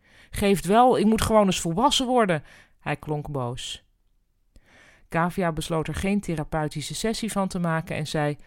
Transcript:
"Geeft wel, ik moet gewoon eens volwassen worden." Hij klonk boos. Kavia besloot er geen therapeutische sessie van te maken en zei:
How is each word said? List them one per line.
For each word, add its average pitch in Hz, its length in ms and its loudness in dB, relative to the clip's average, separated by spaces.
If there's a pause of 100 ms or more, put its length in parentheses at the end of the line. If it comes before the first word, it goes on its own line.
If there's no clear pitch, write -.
(300)
"Geeft 196 360 0
wel, 226 320 6
ik 190 80 2
moet 220 160 4
gewoon 214 240 4
eens 185 160 0
volwassen 233 460 2
worden." 214 360 2 (360)
Hij 147 160 -4
klonk 151 340 -8
boos. 127 540 -8 (1200)
Kavia 170 440 -2
besloot 156 360 -4
er 156 80 -6
geen 202 240 0
therapeutische 151 760 -4
sessie 220 360 -4
van 190 160 -2
te 190 120 -6
maken 160 360 -2
en 156 120 -6
zei: 147 400 -2